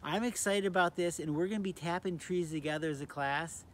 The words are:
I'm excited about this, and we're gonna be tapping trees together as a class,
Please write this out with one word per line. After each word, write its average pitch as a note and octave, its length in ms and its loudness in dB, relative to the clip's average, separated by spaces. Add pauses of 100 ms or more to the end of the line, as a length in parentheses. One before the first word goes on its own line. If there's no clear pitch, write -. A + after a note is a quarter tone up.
I'm F3 200 0
excited G3+ 420 2
about F3+ 300 4
this, F3 240 0
and D3+ 160 0
we're E3+ 120 2
gonna G#3+ 140 0
be F#3+ 120 0
tapping F3 440 -2
trees F3 340 0
together D#3 380 0
as C#3+ 120 -2
a C#3+ 40 -6
class, C#3+ 680 -2